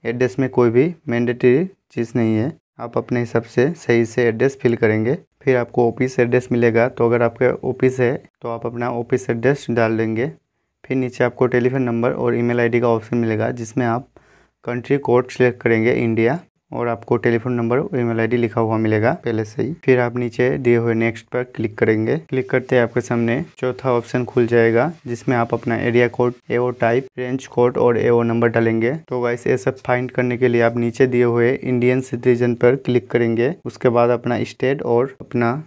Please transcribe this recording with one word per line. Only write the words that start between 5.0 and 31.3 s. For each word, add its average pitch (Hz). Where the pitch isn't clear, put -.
फिर 131
आपको 120
ऑफिस 131
एड्रेस 120
मिलेगा, 117
तो 123
अगर 117
आपके 120
ऑफिस 127
है 123
तो 123
आप 117
अपना 120
ऑफिस 123
एड्रेस 123
डाल 113
देंगे। 113
फिर 131
नीचे 123
आपको 123
टेलीफोन 123
नंबर 120
और 120
ईमेल 120
आईडी 117
का 120
ऑप्शन 113
मिलेगा, 113
जिसमें 120
आप 117
कंट्री 120
कोड 123
सिलेक्ट 123
करेंगे 117
इंडिया 117
और 120
आपको 117
टेलीफोन 117
नंबर 120
और 147
ईमेल 117
आईडी 113
लिखा 117
हुआ 113
मिलेगा 110
पहले 110
से 107
ही। 120
फिर 127
आप 120
नीचे 123
दिए 120
हुए 117
नेक्स्ट 113
पर 127
क्लिक 110
करेंगे। 110
क्लिक 131
करते 127
ही 123
आपके 117
सामने 117
चौथा 127
ऑप्शन 120
खुल 117
जाएगा, 117
जिसमें 123
आप 117
अपना 117
एरिया 120
कोड, 123
एओ 123
टाइप, 123
रेंज 127
कोड 123
और 120
एओ 120
नंबर 117
डालेंगे। 113
तो 127
गाइस, 120
ये 123
सब -
फाइंड 123
करने 123
के 123
लिए 120
आप 117
नीचे 117
दिए 123
हुए 120